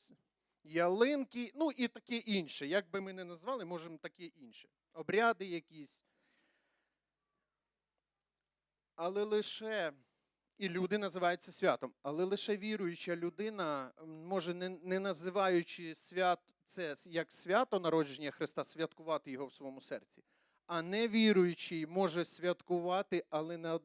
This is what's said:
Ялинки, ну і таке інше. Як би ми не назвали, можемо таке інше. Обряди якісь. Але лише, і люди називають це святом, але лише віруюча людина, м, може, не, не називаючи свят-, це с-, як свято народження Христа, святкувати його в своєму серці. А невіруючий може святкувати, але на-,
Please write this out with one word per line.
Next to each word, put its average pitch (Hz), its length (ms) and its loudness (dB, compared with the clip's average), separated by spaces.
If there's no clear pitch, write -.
Ялинки, 226 920 2
ну 302 160 0
і 247 180 0
таке - 280 -6
інше. 190 500 -2
Як 170 240 0
би 196 100 -4
ми 190 120 -8
не 185 120 -10
назвали, 180 400 -6
можемо 165 340 -10
таке 170 260 -12
інше. 131 440 -18
Обряди 190 540 2
якісь. 160 580 -10
Але 190 280 0
лише, 214 680 0
і 190 100 -2
люди 185 300 0
називають 180 440 2
це 180 100 -12
святом, 143 500 2
але 151 220 -2
лише 202 320 0
віруюча 185 600 -2
людина, 170 840 -4
м, 160 100 -18
може, 170 460 -4
не, 180 140 -4
не 185 320 -2
називаючи 180 920 0
свят-, 180 600 0
це 165 260 -6
с-, 156 180 -14
як 165 220 -2
свято 202 480 2
народження 151 500 0
Христа, 143 340 -4
святкувати 156 640 -4
його 131 160 -8
в 127 60 -14
своєму 135 280 -14
серці. - 420 -12
А 170 160 -2
невіруючий 196 1040 4
може 170 380 0
святкувати, 175 1080 0
але 160 260 -2
на-, 165 280 -2